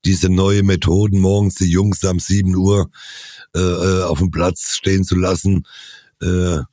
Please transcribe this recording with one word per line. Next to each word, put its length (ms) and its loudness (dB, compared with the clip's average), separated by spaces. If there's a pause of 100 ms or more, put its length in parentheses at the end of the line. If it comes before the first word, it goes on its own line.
Diese 240 2
neue 340 2
Methoden, 560 2
morgens 380 2
die 120 0
Jungs 360 0
um 160 0
sieben 340 0
Uhr, 340 2 (680)
äh, 20 -4
äh, 460 0
auf 160 -2
dem 100 2
Platz 460 -2
stehen 260 0
zu 140 -2
lassen, 500 0 (560)
äh, 380 0 (120)